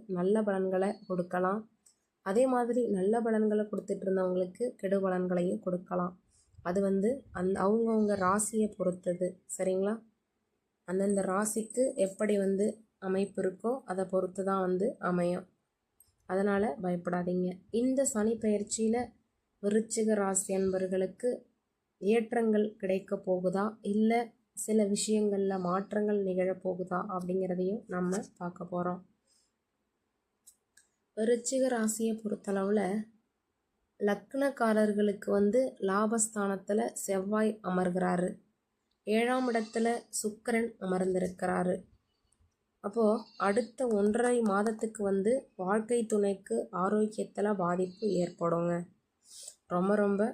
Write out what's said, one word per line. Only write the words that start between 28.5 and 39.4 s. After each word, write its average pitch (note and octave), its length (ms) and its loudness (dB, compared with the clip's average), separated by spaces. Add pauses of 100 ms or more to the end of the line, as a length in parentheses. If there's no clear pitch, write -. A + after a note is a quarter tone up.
போறோம். F3+ 340 -4 (2250)
விருச்சிக A#3+ 500 0
ராசியை A3+ 460 0
பொறுத்தளவுல G#3 680 -2 (1200)
லக்னக்காரர்களுக்கு G#3 1300 0
வந்து G3+ 280 4 (220)
லாபஸ்தானத்துல G3+ 1000 0 (120)
செவ்வாய் G3+ 580 0 (100)
அமர்கிறாரு. F3+ 680 0 (800)
ஏழாம் A#3+ 420 2